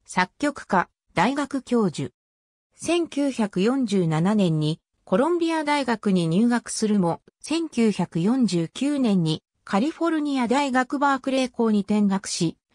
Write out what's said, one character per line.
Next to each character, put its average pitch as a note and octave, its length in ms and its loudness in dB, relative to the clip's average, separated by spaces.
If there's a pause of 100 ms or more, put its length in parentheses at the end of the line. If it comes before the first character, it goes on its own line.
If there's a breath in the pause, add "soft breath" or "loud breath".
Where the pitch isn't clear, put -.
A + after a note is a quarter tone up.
作 - 340 -2
曲 - 280 -4
家、 F3+ 240 0 (240)
大 G#3 200 2
学 C#4 280 -6
教 A3+ 260 2
授。 C#3+ 220 -6 (640)
千 E4+ 340 -2
九 C#4+ 220 -2
百 G#3 320 -2
四 B3+ 240 0
十 F#3+ 200 2
七 D#3+ 280 2
年 F3 260 2
に、 D3+ 180 -2 (260)
コ - 120 0
ロ C#4 140 2
ン F4 80 0
ビ E4 160 0
ア D#4 100 -2
大 D4 220 0
学 G#3+ 260 0
に F3 160 2
入 F#3 180 2
学 A#3+ 220 0
す - 180 -4
る G#3 140 2
も、 E3+ 220 0 (180)
千 D#4+ 300 -4
九 A3+ 200 2
百 F3 300 -2
四 A#3+ 240 2
十 E3+ 240 0
九 C#4+ 300 -2
年 G#3 240 2
に、 D#3 200 -2 (220)
カ G3 160 0
リ C#4+ 100 0
フ - 140 -4
ォ E4+ 60 0
ル D#4+ 100 0
ニ D4 180 -2
ア B3 80 0
大 C4+ 260 0
学 B3+ 260 0
バ C#4 180 2
ー C4 40 -6
ク C4 100 -6
レ C4 140 0
ー B3+ 60 -4
校 A3+ 200 0
に G#3 100 2
転 G#3 220 0
学 G3 260 0
し、 - 300 -4 (160)